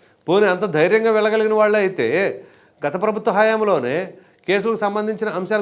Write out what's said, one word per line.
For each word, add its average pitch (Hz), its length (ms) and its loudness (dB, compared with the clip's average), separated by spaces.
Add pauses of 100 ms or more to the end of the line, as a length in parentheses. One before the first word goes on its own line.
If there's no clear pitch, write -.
(280)
పోనీ 202 180 4
అంత 180 180 0
ధైర్యంగా 190 460 2
వెళ్ళగలిగిన 214 440 2
వాళ్ళే 214 240 2
అయితే 180 680 -2 (420)
గత 180 160 -4
ప్రభుత్వ 214 300 -2
హయాంలోనే 190 800 0 (360)
కేసులకు 202 300 0
సంబంధించిన 214 500 -4
అంశాల 190 340 -4